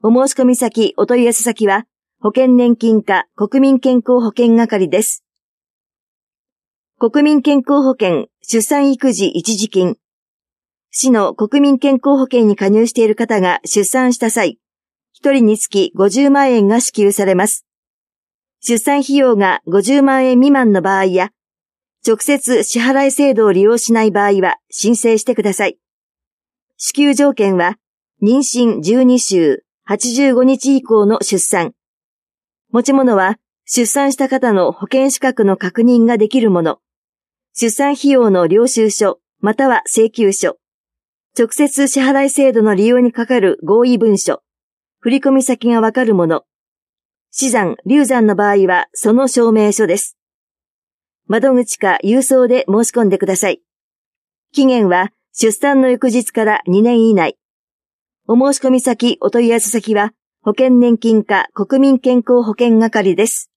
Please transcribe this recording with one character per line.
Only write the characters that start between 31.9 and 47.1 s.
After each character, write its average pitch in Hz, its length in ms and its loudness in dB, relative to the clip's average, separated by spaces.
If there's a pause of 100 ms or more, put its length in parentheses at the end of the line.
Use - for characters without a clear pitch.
持 233 140 -2
ち 277 100 -2
物 254 220 2
は、 190 200 0 (300)
出 - 180 -2
産 277 300 -2
し - 20 -12
た 269 140 -4
方 254 240 -2
の 180 180 0
保 - 180 -12
険 269 200 0
資 - 100 -8
格 254 240 -2
の 196 140 0
確 190 240 -4
認 233 240 4
が 240 100 0
で 214 140 0
き 262 100 0
る 220 100 2
も 175 120 0
の、 160 160 -4 (800)
出 233 120 -2
産 285 240 -2
費 277 160 -2
用 247 200 4
の 180 180 2
領 214 180 2
収 220 240 0
書、 202 280 -2 (220)
ま 214 140 -2
た 269 120 0
は 233 200 0
請 220 240 0
求 214 200 0
書、 185 280 -4 (800)
直 226 140 0
接 277 360 0
支 269 140 -2
払 269 240 0
い 269 40 0
制 269 220 2
度 220 100 2
の 214 120 2
利 202 120 2
用 247 140 2
に 240 120 0
か 233 120 -6
か 247 160 0
る 190 220 0
合 214 240 2
意 247 100 2
文 208 220 2
書、 - 240 -6 (580)
振 - 160 -4
込 269 240 2
先 247 280 -4
が 233 120 0
わ 220 100 0
か 254 140 -2
る 220 100 0
も 175 120 0
の、 160 160 -2 (880)